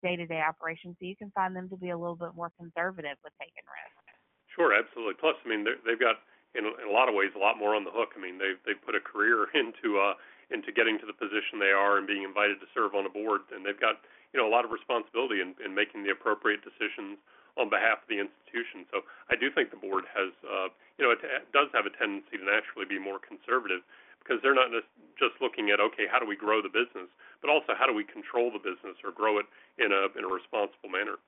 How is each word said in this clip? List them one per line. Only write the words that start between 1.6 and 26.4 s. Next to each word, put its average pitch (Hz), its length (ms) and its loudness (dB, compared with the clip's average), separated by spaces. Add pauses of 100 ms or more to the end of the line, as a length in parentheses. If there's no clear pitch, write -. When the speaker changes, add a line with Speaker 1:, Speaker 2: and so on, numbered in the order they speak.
Speaker 1:
to 190 60 -12
be 180 140 -8
a 170 80 -6
little 170 160 -6
bit 170 220 -12
more 170 200 -8
conservative 170 680 -6
with 156 160 -18
taking - 260 -20
risks. - 400 -20 (480)
Speaker 2:
Sure, 165 160 4
absolutely. 110 480 2
Plus, 156 240 2
I - 80 -12
mean, 107 160 0
they're, 120 200 -2
they've 113 120 0
got, 113 240 2 (360)
in, 107 80 -4
in 113 220 -8
a - 20 -2
lot 120 160 6
of 113 80 2
ways, 98 220 2
a - 20 -12
lot 104 220 2
more 104 180 2
on 98 80 -4
the 87 80 -12
hook. 113 220 -2
I 104 40 -16
mean, 92 220 -8
they've, 95 240 -2
they've 101 160 -4
put 107 160 -2
a - 60 -6
career 107 460 4
<laughs> - 40 -18
into, 110 480 0
uh, 98 160 2 (320)
into 110 240 -6
getting 113 240 2
to 107 80 -10
the 104 80 -10
position 104 480 -4
they 98 80 4
are 98 300 4
and 98 100 -6
being 98 160 -2
invited 101 320 0
to 95 160 -18
serve 104 240 0
on 98 80 -2
a 92 60 -6
board, 104 420 -2
and 98 80 -12
they've 98 160 -6
got, 110 240 2 (320)
you 131 80 4
know, 110 60 4
a - 20 4
lot 117 160 4
of 113 80 -6
responsibility 113 640 -2
in, 92 240 -2
in 98 160 -4
making 104 240 0
the 101 80 -2
appropriate 104 560 0
decisions 104 560 -8 (320)
on 113 160 0
behalf 107 320 4
of - 80 -20
the 107 80 -2
institution. 101 720 -8
So 98 160 -4 (240)
I 120 80 0
do 120 80 0
think 135 240 0
the 104 80 -16
board 95 320 -4
has, 95 320 -2
uh, 95 320 -4 (240)
you 143 80 2
know, 117 80 6
it, - 80 -8
it 143 320 -6
does 143 160 4
have 113 160 2
a 98 80 -6
tendency 101 400 -4
to 98 80 -8
naturally 101 460 0
be 98 100 -4
more 95 240 -8
conservative, 104 640 -2 (320)
because 120 240 -4
they're 135 160 6
not 123 160 4
just, - 160 -4 (240)
just - 240 2
looking 113 320 0
at, 101 80 6
"Okay, 104 320 2
how 117 80 4
do 120 80 0
we 104 80 -4
grow 104 240 2